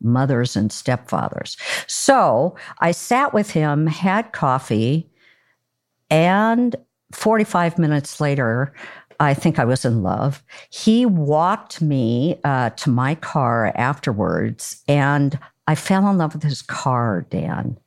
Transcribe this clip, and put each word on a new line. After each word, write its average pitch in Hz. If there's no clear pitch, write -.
mother's 123
and 104
stepfather's." -
So 180
I 170
sat 254
with 208
him, 151
had 190
coffee, 131
and 214
forty-five 208
minutes 151
later, 139
I 143
think -
I 127
was 127
in 117
love. 95
He 233
walked 170
me, 131
uh, 131
to -
my 131
car 117
afterwards, 110
and 143
I 156
fell 190
in 196
love 156
with 151
his 151
car, 117
Dan. -